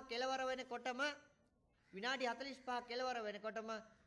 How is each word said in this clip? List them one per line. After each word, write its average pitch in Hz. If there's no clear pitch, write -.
කෙලවර 262
වෙනකොටම, 254
විනාඩි 247
හතළිස් 254
පහ 247
කෙලවර 247
වෙනකොටම 214